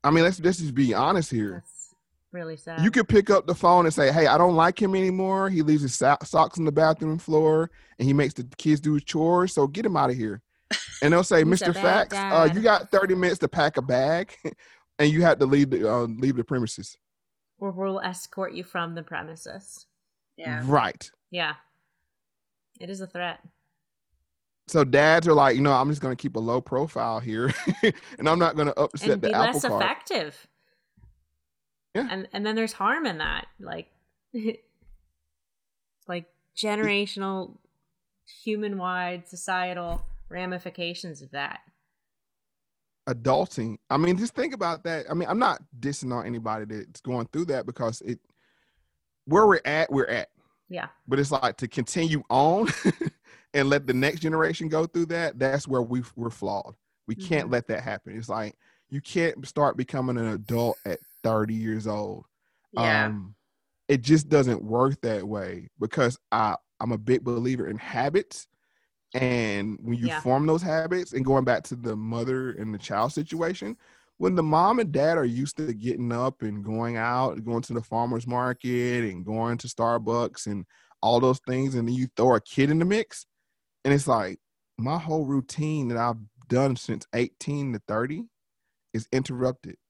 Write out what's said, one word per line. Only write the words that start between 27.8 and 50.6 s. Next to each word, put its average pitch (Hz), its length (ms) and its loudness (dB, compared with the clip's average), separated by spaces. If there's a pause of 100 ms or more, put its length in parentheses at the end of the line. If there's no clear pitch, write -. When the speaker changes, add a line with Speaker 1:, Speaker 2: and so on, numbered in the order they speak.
Speaker 1:
<laughs> - 0 - (360)
and 147 100 0
I'm 165 100 4
not 170 160 2
gonna 147 220 0
upset - 360 -2
Speaker 2:
And 196 100 0
Speaker 1:
the 107 60 0
Speaker 2:
be - 60 0
Speaker 1:
apple 247 200 2
Speaker 2:
less - 100 -2
Speaker 1:
cart." 220 180 0
Speaker 2:
effective. 196 640 -6 (1500)
Speaker 1:
Yeah. 247 160 -2
Speaker 2:
And, 190 240 -8
and 202 100 -6
then 214 100 -2
there's 226 200 -2
harm 269 320 0
in 180 100 -4
that. 156 300 -6 (120)
Like, 165 280 -14 (480)
<laughs> - 20 -6 (1700)
like, 175 200 -8 (300)
generational, 202 1000 -4 (840)
human-wide, 180 840 -6
societal 180 760 -6 (240)
ramifications 175 920 -10
of 139 100 -20
that. 143 280 -10 (1500)
Speaker 1:
Adulting. 120 680 -2 (100)
I 135 80 0
mean, 175 220 2
just 233 160 -4
think 269 200 -4
about 170 300 -6
that. 165 260 -6
I 156 40 -4
mean, 170 140 -2
I'm 185 100 0
not 220 240 0 (180)
dissing 131 320 -6
on 120 140 -4
anybody 110 400 -6
that's 107 340 -14
going 123 320 -4
through 170 140 -4
that, 131 180 -4
because 123 380 -6
it, 117 160 -8 (1080)
where 202 220 6
we're 190 180 6
at, 151 260 0
we're 135 160 2
at. 113 220 -4 (400)